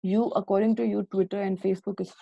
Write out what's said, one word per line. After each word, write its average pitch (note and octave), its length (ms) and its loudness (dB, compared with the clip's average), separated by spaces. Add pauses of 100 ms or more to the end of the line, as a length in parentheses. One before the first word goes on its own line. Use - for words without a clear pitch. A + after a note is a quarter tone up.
You, G#3 240 2 (100)
according G#3 400 2
to A#3 100 0
you, G3+ 240 -2
Twitter F#3+ 300 0
and F#3+ 200 -2
Facebook F#3+ 400 -2
is F#3 220 -6